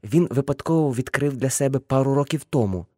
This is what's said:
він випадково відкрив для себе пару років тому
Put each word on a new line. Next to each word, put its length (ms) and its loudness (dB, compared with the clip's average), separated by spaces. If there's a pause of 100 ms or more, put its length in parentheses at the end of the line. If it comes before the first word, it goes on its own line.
він 280 2
випадково 640 0
відкрив 440 -2
для 120 0
себе 300 0
пару 340 0
років 300 -2
тому 420 -2 (120)